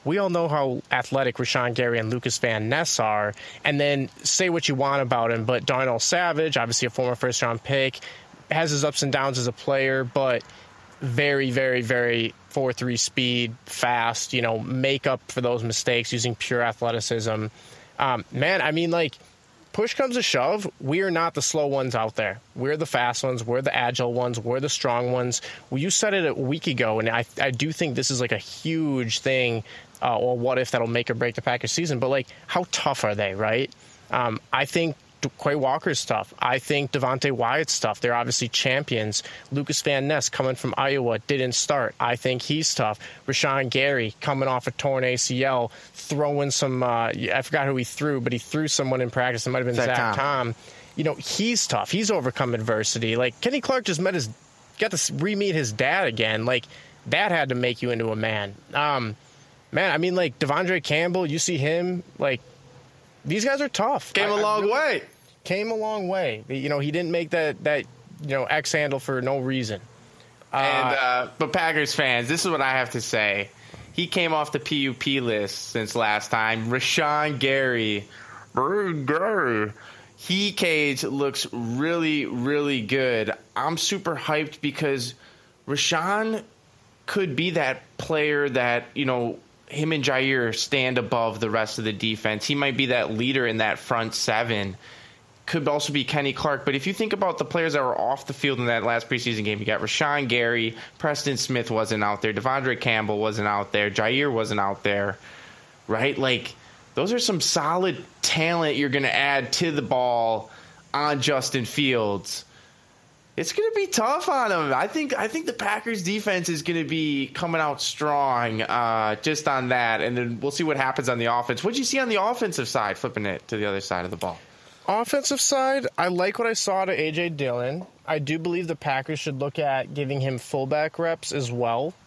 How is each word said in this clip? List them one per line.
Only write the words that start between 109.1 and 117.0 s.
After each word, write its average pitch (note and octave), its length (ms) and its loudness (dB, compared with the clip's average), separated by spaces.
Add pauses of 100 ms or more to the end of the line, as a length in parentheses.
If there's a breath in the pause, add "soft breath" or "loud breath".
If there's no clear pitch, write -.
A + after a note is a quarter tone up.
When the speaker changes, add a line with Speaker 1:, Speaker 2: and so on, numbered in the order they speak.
Speaker 2:
to E3+ 180 2
the C#3+ 120 0
ball A#2 680 2 (440 loud breath)
on D3 280 2
Justin C3 440 0
Fields. A2+ 800 0 (920 loud breath)
It's D#3+ 140 -4
gonna A4 240 0
be G4+ 100 2
tough D4 440 0
on B3 220 2
him. D3+ 220 2
I D3+ 140 2
think, D4+ 260 -2
I A3 140 0
think D#4+ 180 -4
the A#3+ 80 -2
Packers G#3+ 500 -2
defense G3 460 0
is D#3 140 -2
gonna E3 220 -2
be C#3+ 420 0